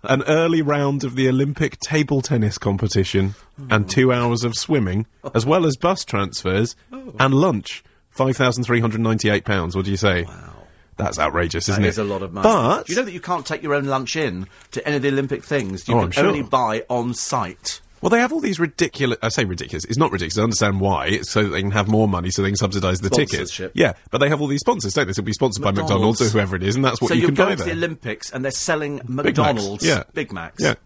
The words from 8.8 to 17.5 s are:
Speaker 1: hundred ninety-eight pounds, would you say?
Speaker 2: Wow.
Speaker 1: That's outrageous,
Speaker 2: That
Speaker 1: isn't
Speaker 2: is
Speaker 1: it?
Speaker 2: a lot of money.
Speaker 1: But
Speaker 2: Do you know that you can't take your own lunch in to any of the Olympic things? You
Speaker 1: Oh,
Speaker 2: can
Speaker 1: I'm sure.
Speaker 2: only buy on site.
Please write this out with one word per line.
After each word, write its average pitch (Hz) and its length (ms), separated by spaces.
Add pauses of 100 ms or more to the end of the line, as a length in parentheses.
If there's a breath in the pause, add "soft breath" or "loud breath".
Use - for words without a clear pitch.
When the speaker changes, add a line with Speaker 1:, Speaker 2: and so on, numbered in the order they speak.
Speaker 1:
hundred 113 220
ninety-eight 107 420
pounds, 90 320
would 95 100
you 98 120
say? 90 260
Speaker 2:
Wow. 82 100 (600 loud breath)
Speaker 1:
That's - 220
outrageous, 82 480
Speaker 2:
That 101 60
Speaker 1:
isn't 101 120
Speaker 2:
is 87 140
Speaker 1:
it? 110 40
Speaker 2:
a - 20
lot 98 180
of 90 100
money. 95 120
Speaker 1:
But 196 420
Speaker 2:
Do 160 80
you 220 40
know 262 60
that 202 80
you 180 80
can't 165 260
take - 160
your 143 120
own 143 100
lunch 135 320
in 92 300 (260 loud breath)
to - 140
any 147 100
of 127 60
the 139 60
Olympic 135 360
things? 101 440
You 117 60
Speaker 1:
Oh, 117 40
Speaker 2:
can 101 80
Speaker 1:
I'm 87 40
sure. 139 160
Speaker 2:
only 151 160
buy 117 460
on 123 260
site. - 680 (200)